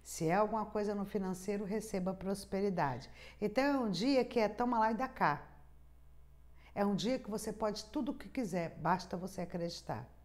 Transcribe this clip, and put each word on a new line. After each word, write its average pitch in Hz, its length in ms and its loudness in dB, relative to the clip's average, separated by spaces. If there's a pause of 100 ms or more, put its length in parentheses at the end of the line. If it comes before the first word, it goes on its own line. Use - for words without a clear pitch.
Se - 280 -2
é 175 80 6
alguma 214 280 4
coisa 208 300 0
no 202 100 -2
financeiro, 196 600 -2
receba 196 480 -2
a - 20 -2
prosperidade. 190 960 0 (300)
Então 208 240 2
é 285 120 4
um 233 140 2
dia 247 340 4
que 247 140 0
é 214 100 6
toma 240 300 2
lá 220 140 6
e - 20 2
dá 254 140 0
cá. 160 360 2 (1300)
É 202 140 2
um 202 80 2
dia 220 240 2
que 247 100 -8
você 214 240 -4
pode 208 340 -2
tudo 285 260 -2
o - 20 -2
que - 140 -12
quiser, 180 500 -2
basta 180 380 0
você 175 240 -6
acreditar. 170 680 -6 (160)